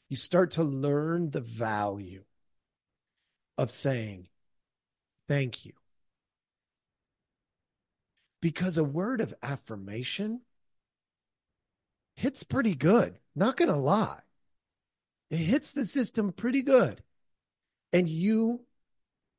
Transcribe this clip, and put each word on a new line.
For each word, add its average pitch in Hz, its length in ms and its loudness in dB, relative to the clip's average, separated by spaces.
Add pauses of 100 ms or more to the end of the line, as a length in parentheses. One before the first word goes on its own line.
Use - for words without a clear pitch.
you 135 80 -8
start 175 360 2
to 165 120 0
learn 147 640 0
the 143 100 -4
value 104 840 -4 (1300)
of 127 120 0
saying, 107 580 -6 (1000)
"Thank 139 360 -2
you." - 80 -20 (2750)
Because 170 380 -2
a 160 60 4
word 185 360 -2
of 139 220 -4
affirmation 127 1000 -6 (1700)
hits - 300 -4
pretty 226 300 0
good. 147 440 4 (160)
Not 208 220 2
gonna 320 200 4
lie. 156 440 2 (1080)
It 151 80 -4
hits 170 360 2
the 269 120 -2
system 208 480 0
pretty 262 300 0
good. 240 400 4 (920)
And 180 160 4
you 220 560 0 (760)